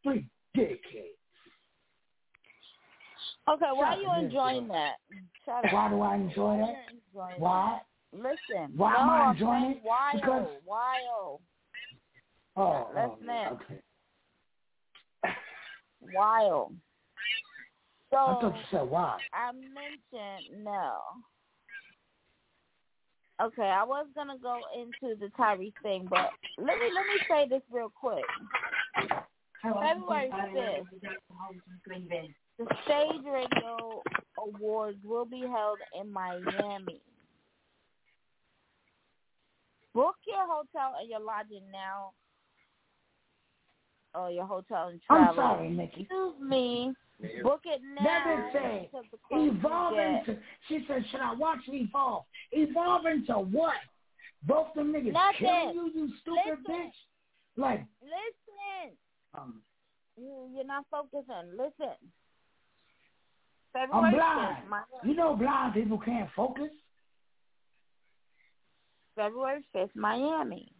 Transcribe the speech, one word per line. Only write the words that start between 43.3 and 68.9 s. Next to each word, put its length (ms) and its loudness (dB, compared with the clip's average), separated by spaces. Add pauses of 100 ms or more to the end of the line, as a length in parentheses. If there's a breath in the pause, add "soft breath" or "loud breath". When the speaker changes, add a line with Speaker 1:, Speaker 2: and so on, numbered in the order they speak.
Speaker 2:
Or 180 -4
your 140 -4
hotel 440 -4
and 100 -14 (100)
Speaker 1:
I'm 240 10
Speaker 2:
travel. 20 -2
Speaker 1:
sorry, 340 2
Nikki. 320 -4
Speaker 2:
Excuse 400 -4
me. 520 0 (500)
Book 220 2
it 160 -4 (220)
Speaker 1:
That 0 -
Speaker 2:
now 240 4
Speaker 1:
bitch 260 0
said, 280 -2 (100)
Speaker 2:
because 200 -12
the 60 -18 (100)
closer 180 4
you 60 6
Speaker 1:
"Evolve 440 2
Speaker 2:
get 120 4 (220)
Speaker 1:
into," 120 -6 (260 loud breath)
she 200 -2
said, 240 -2
"Should 100 -6
I 120 -2
watch 340 0
Evolve?" 580 -2 (260 loud breath)
Evolve 540 4
into 280 2
what? 420 2 (680 loud breath)
Both 320 2
them 180 0
niggas 200 0
Speaker 2:
Nothing. 260 6
Speaker 1:
killing 360 4
you, 200 -2
you 140 -2 (120)
stupid 460 0
Speaker 2:
Listen. 80 -2
Speaker 1:
bitch. 160 -6 (640)
Like, 280 0 (160)
Speaker 2:
Listen. 960 -12 (360)
Speaker 1:
um, 280 -14 (560)
Speaker 2:
You, 360 -16
you're 120 -8
not 260 -8
focusing. 640 -8
Listen. 380 -6 (1800)
Speaker 1:
I'm 160 -2
Speaker 2:
February 260 6
Speaker 1:
blind. 420 4
Speaker 2:
fifth, 120 -16
Miami. 400 -4
Speaker 1:
You 60 4
know 200 4
blind 380 2
people 240 2
can't 380 -2
focus. 340 -2 (2500)